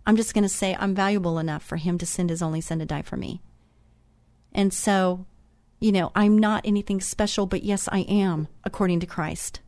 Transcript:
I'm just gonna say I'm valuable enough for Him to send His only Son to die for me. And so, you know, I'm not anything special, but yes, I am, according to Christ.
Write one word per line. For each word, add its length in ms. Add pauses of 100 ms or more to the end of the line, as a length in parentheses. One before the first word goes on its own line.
I'm 80
just 180
gonna 160
say 300
I'm 160
valuable 420
enough 240
for 160
Him 220
to 80
send 240
His 100
only 200
Son 180
to 60
die 180
for 120
me. 260 (1080)
And 220
so, 540 (520)
you 120
know, 240
I'm 200
not 300
anything 340
special, 460
but 160
yes, 300
I 80
am, 480 (160)
according 380
to 40
Christ. 640